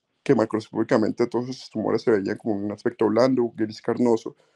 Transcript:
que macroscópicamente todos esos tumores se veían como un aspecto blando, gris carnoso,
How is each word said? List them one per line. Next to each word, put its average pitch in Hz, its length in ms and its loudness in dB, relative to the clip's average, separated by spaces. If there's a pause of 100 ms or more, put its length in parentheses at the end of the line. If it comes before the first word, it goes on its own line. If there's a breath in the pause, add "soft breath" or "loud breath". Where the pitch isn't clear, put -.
(240)
que 139 100 4
macroscópicamente 110 920 0
todos 123 220 -4
esos - 200 -14
tumores 107 320 -2
se 120 100 2
veían 104 260 0
como 110 180 -4
un 101 160 -6
aspecto 113 360 -2
blando, 120 480 2
gris 110 260 -6
carnoso, 120 540 0 (200)